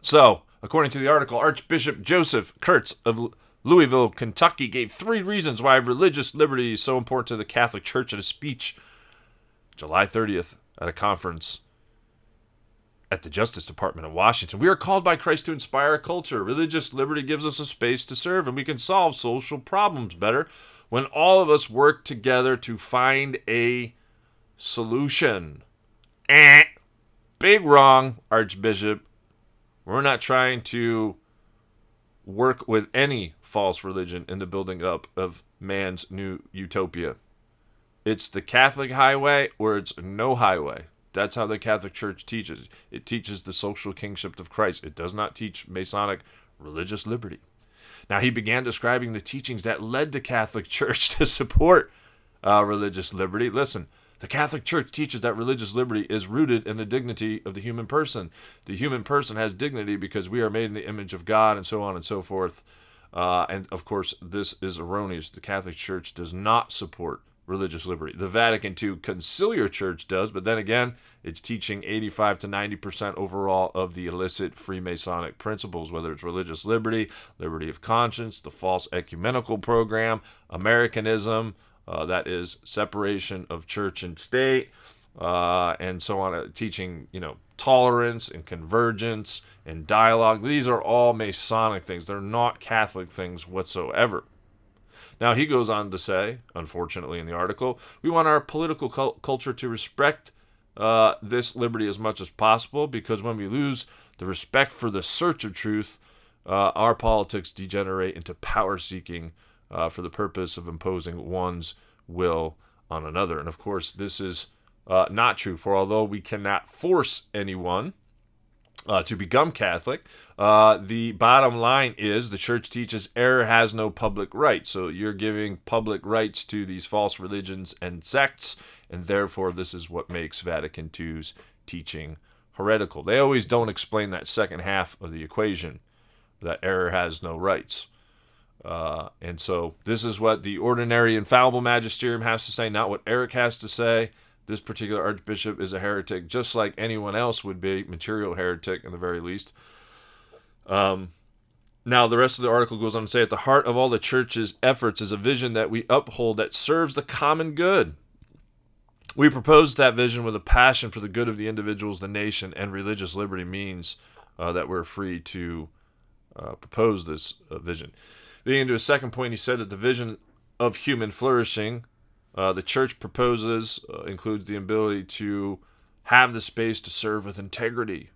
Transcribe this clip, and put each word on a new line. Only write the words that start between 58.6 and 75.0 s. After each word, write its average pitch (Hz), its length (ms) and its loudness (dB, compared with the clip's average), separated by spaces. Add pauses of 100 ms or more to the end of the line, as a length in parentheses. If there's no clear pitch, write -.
The 98 100 -8
human 127 280 -4
person 139 320 -2
has 110 180 -2
dignity 107 440 -4
because 95 320 -6
we 120 120 -2
are 110 80 0
made 113 160 -2
in 104 100 -8
the 82 120 -10
image 101 260 -10
of 87 120 -12
God 107 320 6
and 90 80 -10
so 107 160 -4
on 98 140 -4
and 85 100 -10
so 98 160 -4
forth. 92 420 -4 (480)
Uh, 90 380 0
and 95 220 -8
of 92 120 -10
course, 98 380 -4
this 90 400 -6
is 90 180 -8
erroneous. 90 500 -6
The - 120 -20
Catholic 92 340 -8
Church - 380 -10
does 85 220 -10
not 107 360 0
support 85 500 -10 (260)
religious 87 400 -6
liberty. 80 280 -8
The 92 120 -6
Vatican 107 480 0
two 98 220 -6
Conciliar 113 720 -2
Church 92 380 -6
does, 95 240 -4
but 95 120 -8
then 113 160 0
again, 120 360 -2 (280)
it's 82 180 -12
teaching 104 420 -8
eighty-five 104 560 -2
to 101 80 -12
ninety 101 280 -6
percent 101 420 -8
overall 95 560 0
of 90 220 -4
the 90 100 -10
illicit 90 500 -6
Freemasonic 90 840 -8